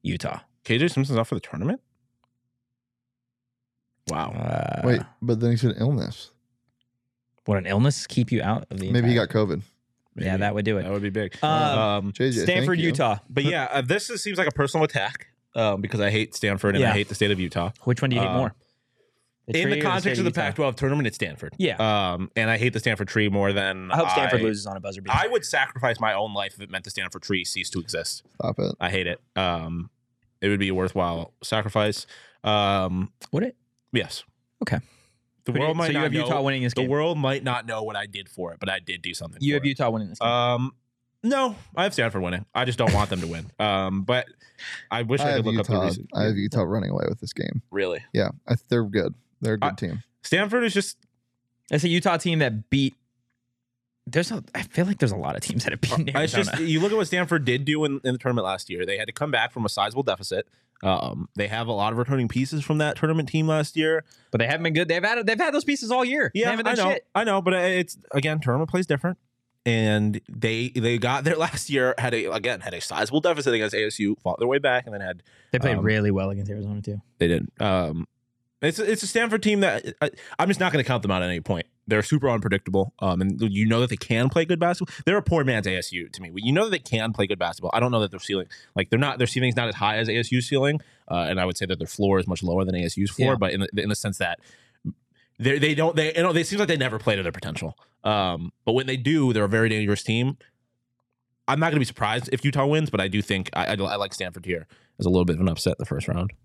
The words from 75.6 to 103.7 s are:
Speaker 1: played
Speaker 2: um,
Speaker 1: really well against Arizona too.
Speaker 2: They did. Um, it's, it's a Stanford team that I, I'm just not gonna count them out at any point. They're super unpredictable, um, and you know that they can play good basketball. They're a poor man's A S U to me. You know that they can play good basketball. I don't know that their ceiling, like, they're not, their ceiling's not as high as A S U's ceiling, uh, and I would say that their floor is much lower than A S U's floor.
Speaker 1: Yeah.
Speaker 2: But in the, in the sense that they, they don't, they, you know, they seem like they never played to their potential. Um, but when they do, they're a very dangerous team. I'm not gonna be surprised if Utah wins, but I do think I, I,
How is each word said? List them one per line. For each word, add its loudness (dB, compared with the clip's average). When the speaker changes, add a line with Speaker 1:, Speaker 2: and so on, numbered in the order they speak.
Speaker 1:
played 2
Speaker 2:
um, 0
Speaker 1:
really 4
well 0
against -6
Arizona -6
too. -8
Speaker 2:
They 2
did. 2
Um, 0
it's, -2
it's 0
a -6
Stanford 0
team 4
that 2
I, 0
I'm 2
just 2
not 2
gonna 2
count 2
them 0
out 2
at 0
any -2
point. -2
They're 4
super 2
unpredictable, 0
um, 2
and 0
you 2
know 4
that 2
they -2
can 0
play 2
good 0
basketball. -2
They're 4
a 0
poor 2
man's 2
A 0
S -6
U -8
to -14
me. -12
You 0
know 4
that -4
they -2
can -2
play 0
good -2
basketball. -4
I 4
don't 4
know 2
that 0
their -12
ceiling, -2
like, 0
they're 4
not, 0
their 2
ceiling's 0
not 0
as -4
high 0
as 0
A 0
S -2
U's 0
ceiling, 2
uh, 0
and 0
I 2
would -2
say -4
that -2
their -6
floor 2
is -2
much -4
lower 2
than -2
A -2
S -4
U's 0
floor. 2
Speaker 1:
Yeah. 2
Speaker 2:
But 0
in -2
the, -2
in -2
the 0
sense -4
that -4
they, 2
they 2
don't, 2
they, 0
you 2
know, 2
they 2
seem -4
like 0
they 2
never -2
played 2
to -4
their -2
potential. -8
Um, 0
but 2
when 2
they -2
do, 2
they're 2
a 0
very 4
dangerous 0
team. 0
I'm 2
not 2
gonna 2
be 4
surprised -2
if 0
Utah 2
wins, 2
but 0
I 2
do 0
think -2
I, 0
I, 0